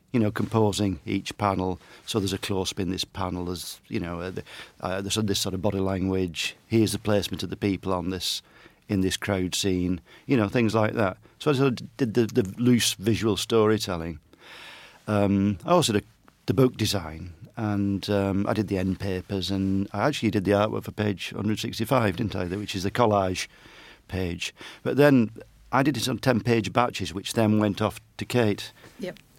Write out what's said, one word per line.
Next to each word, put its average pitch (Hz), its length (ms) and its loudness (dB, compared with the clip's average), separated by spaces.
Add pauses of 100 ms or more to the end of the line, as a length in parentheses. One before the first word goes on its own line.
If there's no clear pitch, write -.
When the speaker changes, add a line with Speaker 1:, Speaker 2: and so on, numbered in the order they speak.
(140)
Speaker 1:
you 127 80 4
know, 104 100 2
composing 104 720 0
each 101 320 -6
panel. 92 400 0 (280)
So 113 140 -2
there's 95 120 0
a 98 60 -2
close-up 95 420 -4
in 90 100 -2
this 92 140 -4
panel, 90 420 -6
there's, 87 440 -10
you 110 100 -4
know, 87 220 -6
uh, 92 100 -8
the, 90 120 -8 (360)
uh, 92 220 -4
there's 98 140 -4
this 104 240 0
sort 92 140 -4
of 92 80 -4
body 98 180 0
language, 95 760 -2 (120)
here's 110 260 4
the 101 60 -4
placement 101 440 -2
of 90 60 -6
the 92 80 -8
people 95 340 -2
on 90 200 -2
this, - 300 -6 (460)
in 98 140 0
this 92 160 0
crowd 92 380 -2
scene, 90 440 0 (260)
you 135 120 2
know, 107 100 4
things 110 260 2
like 107 200 2
that. 101 240 0 (220)
So 151 120 0
I - 40 4
sort 127 260 2
of - 160 -16
did 113 160 0
the, 117 140 2
the 101 300 0
loose 120 360 4
visual 104 420 0
storytelling. 101 840 0 (880)
Um, 101 580 2
I 175 60 0
also 160 220 4
did 101 120 0 (400)
the - 80 0
book 127 240 4
design, 87 560 -4 (240)
and, 101 520 -2
um, 98 380 2
I 117 60 2
did 107 140 0
the 95 100 -2
end 92 220 -2
papers, 92 520 -4
and 98 420 0
I 104 140 0
actually 117 240 0
did 98 140 0
the 101 60 4
artwork 107 320 2
for - 80 -10
page 104 440 -2
hundred 107 240 -2
sixty-five, 113 560 0
didn't 95 200 -4
I, 92 100 -2
which 98 300 -6
is 90 80 -6
the 98 80 -2
collage 101 560 2 (600)
page. 87 460 -4 (300)
But 123 140 -2
then 131 340 6 (400)
I 131 120 4
did 135 140 0
it 113 100 -4
on 127 120 -2
ten-page 113 540 2
batches, 120 400 0
which 98 200 -8
then 107 260 4
went 104 220 0
off 104 180 -2 (180)
to - 80 -8
Kate. 113 460 0 (280)
Speaker 2:
Yep. 180 200 -12 (200)